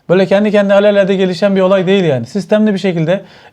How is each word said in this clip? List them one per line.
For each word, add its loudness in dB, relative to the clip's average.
Böyle 2
kendi 0
kendine 0
alelade 2
gelişen -2
bir 0
olay 0
değil 2
yani. -2
Sistemli -2
bir -4
şekilde -2